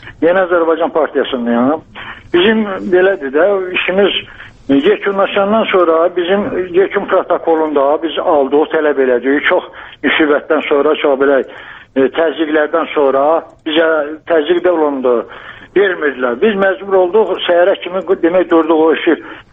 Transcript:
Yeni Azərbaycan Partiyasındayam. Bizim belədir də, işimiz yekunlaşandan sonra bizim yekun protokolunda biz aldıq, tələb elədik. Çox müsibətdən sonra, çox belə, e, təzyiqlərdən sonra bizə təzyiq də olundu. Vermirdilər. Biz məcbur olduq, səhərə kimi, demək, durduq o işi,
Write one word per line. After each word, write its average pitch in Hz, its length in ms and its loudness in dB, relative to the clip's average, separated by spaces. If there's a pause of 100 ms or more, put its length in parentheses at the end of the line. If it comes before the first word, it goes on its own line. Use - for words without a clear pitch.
(180)
Yeni 175 200 2
Azərbaycan 165 540 0
Partiyasındayam. 127 880 -2 (460)
Bizim 208 300 2 (280)
belədir 185 480 0
də, 156 100 4 (280)
işimiz 180 400 0 (540)
yekunlaşandan 196 1000 0
sonra 170 520 2
bizim 180 240 0 (340)
yekun 196 340 0
protokolunda 160 760 0 (140)
biz 160 240 -6
aldıq, 143 480 2
tələb 151 280 0
elədik. 131 500 0
Çox 180 140 0 (380)
müsibətdən 147 640 0
sonra, 147 320 0
çox 143 260 0
belə, 139 180 4 (520)
e, 131 180 -2
təzyiqlərdən 156 800 -2
sonra 139 360 0 (360)
bizə 160 280 0 (360)
təzyiq 165 380 0
də 180 80 2
olundu. 139 440 0 (560)
Vermirdilər. 147 720 -2
Biz 214 160 2
məcbur 190 380 -2
olduq, 185 380 2 (100)
səhərə 175 380 2
kimi, 180 200 -8 (160)
demək, 170 340 0
durduq 160 300 2
o 160 120 4
işi, 165 220 0 (380)